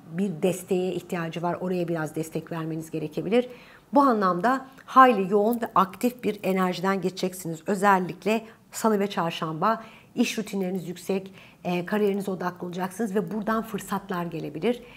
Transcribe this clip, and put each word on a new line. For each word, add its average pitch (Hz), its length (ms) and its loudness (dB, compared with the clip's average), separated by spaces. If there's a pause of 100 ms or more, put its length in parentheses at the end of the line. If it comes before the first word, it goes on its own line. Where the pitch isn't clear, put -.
(120)
bir 165 300 -2
desteğe 185 520 0
ihtiyacı 170 480 -6
var. 175 200 0
Oraya 180 260 -2
biraz 156 280 -2
destek 156 360 -6
vermeniz 160 400 -6
gerekebilir. 165 580 0 (440)
Bu 277 80 8
anlamda 220 640 4 (200)
hayli 226 460 6
yoğun 220 300 2
ve - 40 -4 (100)
aktif 190 480 2
bir 208 200 -2
enerjiden 185 580 0
geçeceksiniz. 180 640 -4
Özellikle 202 800 2 (260)
salı 214 280 2
ve 196 100 0
çarşamba 170 760 -2 (320)
iş - 220 0
rutinleriniz 190 500 -4
yüksek, 185 460 -6 (300)
e, 175 220 -2
kariyerinize 202 460 0
odaklı 180 360 -6
olacaksınız 185 480 -4
ve 185 180 -2
buradan 220 300 -2
fırsatlar 190 640 -6
gelebilir. 160 580 -4 (140)